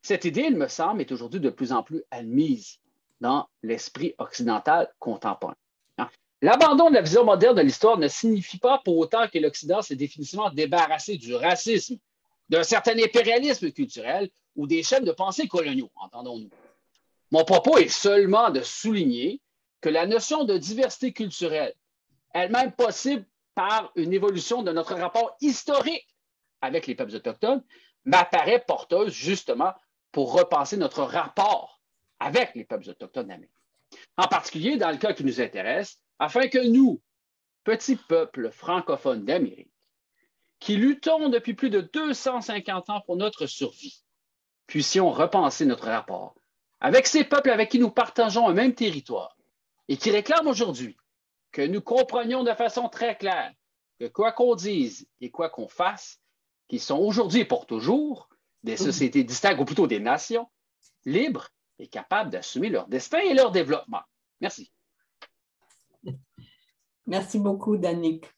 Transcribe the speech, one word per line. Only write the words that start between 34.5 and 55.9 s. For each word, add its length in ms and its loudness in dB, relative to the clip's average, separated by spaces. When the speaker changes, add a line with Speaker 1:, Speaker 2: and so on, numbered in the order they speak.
Speaker 1:
dans 140 0
le 60 -4
cas 160 -2
qui 120 -8
nous 160 -2
intéresse, 580 -4
afin 300 0
que 100 0
nous, 420 4
petits 320 0
peuples 540 -2
francophones 720 -4
d'Amérique, 460 -4
qui 160 -2
luttons 520 2
depuis 260 -2
plus 160 -2
de 100 2
deux 340 -4
cent 260 -4
cinquante 500 -6
ans 120 -4
pour 140 -6
notre 300 -4
survie, 560 -10
puissions 440 0
repenser 560 0
notre 220 -2
rapport 460 -8
avec 260 4
ces 180 2
peuples 260 2
avec 200 2
qui 100 2
nous 100 4
partageons 580 2
un 60 2
même 200 2
territoire 640 -6
et 80 -2
qui 140 -2
réclament 380 2
aujourd'hui 480 -4
que 100 -4
nous 180 -2
comprenions 640 0
de 100 0
façon 340 -2
très 280 -4
claire 360 -4
que 80 -10
quoi 260 -2
qu'on 220 2
dise 540 -4
et 100 -12
quoi 200 -6
qu'on 180 -12
fasse, 520 -4